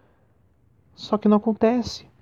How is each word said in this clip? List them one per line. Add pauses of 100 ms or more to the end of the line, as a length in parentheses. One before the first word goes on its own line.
(960)
Só
que
não
acontece. (160)